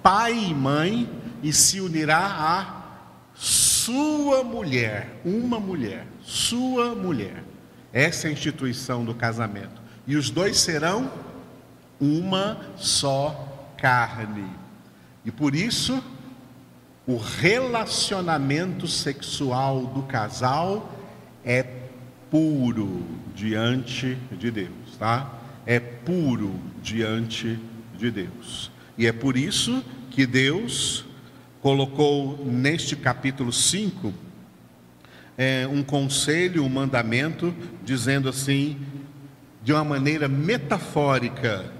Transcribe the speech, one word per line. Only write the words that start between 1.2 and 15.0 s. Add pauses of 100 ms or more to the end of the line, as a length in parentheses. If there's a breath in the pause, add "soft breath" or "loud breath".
e
se
unirá
a (580)
sua
mulher",
uma
mulher, (160)
sua
mulher. (480 loud breath)
Essa
é
a
instituição
do
casamento. (260 loud breath)
"E
os
dois
serão (920)
uma (180)
só
carne." (760 loud breath)